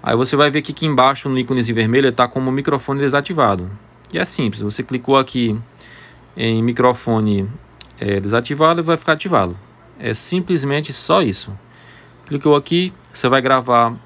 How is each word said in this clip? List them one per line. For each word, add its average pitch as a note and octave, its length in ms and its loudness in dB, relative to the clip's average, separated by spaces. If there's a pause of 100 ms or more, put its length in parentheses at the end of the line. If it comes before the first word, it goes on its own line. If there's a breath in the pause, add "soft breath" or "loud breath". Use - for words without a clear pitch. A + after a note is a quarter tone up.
Aí - 120 0
você B2+ 220 0
vai D3 140 4
ver D3 100 0
que D3 120 -10
aqui D#3+ 120 -6
embaixo C3+ 460 2
no C3 80 0
íconezinho B2 360 -2
vermelho A#2 320 2
ele B2 80 2
tá B2 140 2
como C3 240 -2
microfone C#3 480 -2
desativado. C3+ 720 0 (420)
E - 60 -4
é - 80 -2
simples, A2 340 -4
você G#2 220 -6
clicou B2+ 340 0
aqui A#2+ 420 0 (760 loud breath)
em A2+ 260 0
microfone, A#2 840 0 (500)
é, G2+ 220 -2
desativado C#3+ 600 0
e - 20 -4
vai E3 140 0
ficar - 160 -2
ativado. G#2+ 420 0 (420)
É - 140 -6
simplesmente D3+ 800 -2
só - 300 0
isso. G2+ 280 -4 (760 loud breath)
Clicou D3 280 2
aqui, F3 380 0 (180)
você - 160 -4
vai C3 140 4
gravar B2 540 2 (120)